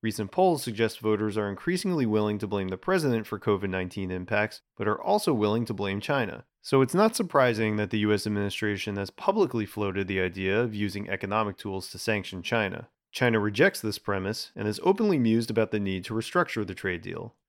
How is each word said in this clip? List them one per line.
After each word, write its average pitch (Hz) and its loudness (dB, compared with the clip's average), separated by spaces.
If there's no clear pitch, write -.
Recent 107 -2
polls 180 4
suggest 110 0
voters 107 0
are 104 0
increasingly 170 0
willing 104 2
to 107 -4
blame 95 -2
the 92 -4
president 139 0
for 101 -6
covid 98 2
nineteen 92 -4
impacts, 104 -2
but 104 -2
are 104 0
also 202 2
willing 110 2
to 110 -6
blame 98 -2
China. 127 -2
So 135 4
it's 131 2
not 214 4
surprising 120 2
that 104 -2
the 110 0
U 104 4
S 101 2
administration 101 -2
has 101 -4
publicly 180 0
floated 98 -2
the 95 0
idea 95 0
of 117 -2
using 101 -4
economic 101 -2
tools 95 -8
to - -16
sanction 98 -4
China. 104 -2
China 117 2
rejects 107 2
this 107 -4
premise 98 -4
and 101 -2
is 104 -2
openly 202 4
mused 113 4
about 110 0
the 107 0
need 95 -4
to 113 -8
restructure 113 -2
the 92 -8
trade 90 -4
deal. 92 -10